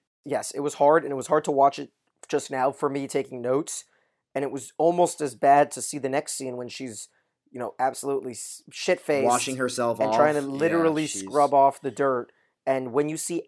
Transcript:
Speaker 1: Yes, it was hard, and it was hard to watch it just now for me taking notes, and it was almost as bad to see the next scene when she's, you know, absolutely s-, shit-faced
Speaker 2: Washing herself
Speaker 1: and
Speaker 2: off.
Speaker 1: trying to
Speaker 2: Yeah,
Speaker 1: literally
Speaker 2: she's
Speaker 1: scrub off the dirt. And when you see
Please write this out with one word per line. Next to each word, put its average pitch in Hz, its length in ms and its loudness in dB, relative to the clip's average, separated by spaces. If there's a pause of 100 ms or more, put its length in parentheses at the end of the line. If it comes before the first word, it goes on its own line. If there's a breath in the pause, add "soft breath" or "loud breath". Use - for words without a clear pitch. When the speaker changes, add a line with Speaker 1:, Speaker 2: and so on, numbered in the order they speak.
(240)
Speaker 1:
Yes, 131 280 -6
it - 80 -8
was 143 140 -4
hard, 151 300 6
and 143 80 -8
it 139 40 -4
was 127 100 -8
hard 151 180 0
to - 80 -2
watch 139 260 4
it 139 120 -12 (360)
just - 240 -4
now 135 220 0
for 147 160 -2
me 139 180 -4
taking 127 360 -6
notes, 131 420 -2 (500)
and 139 100 -2
it 135 60 -4
was 135 280 -10
almost 170 420 2
as 135 140 -4
bad 143 380 6
to 123 100 -10
see - 160 -8
the 135 100 -4
next 139 300 -2
scene 127 180 -8
when 123 140 -10
she's, 117 380 -12 (420)
you 123 80 -12
know, 117 200 -6
absolutely 135 540 -2
s-, - 380 -14
shit-faced 147 560 0
Speaker 2:
Washing 123 320 2
herself 120 420 -2
Speaker 1:
and 110 80 2
Speaker 2:
off. 110 80 2
Speaker 1:
trying 151 200 6
to 147 40 0
Speaker 2:
Yeah, 139 60 -4
Speaker 1:
literally 160 600 0
Speaker 2:
she's 101 180 -8
Speaker 1:
scrub 139 280 2
off 139 300 4
the 139 80 -4
dirt. 131 420 -2 (340)
And 131 260 -2
when 147 160 2
you 156 80 -6
see 170 320 -6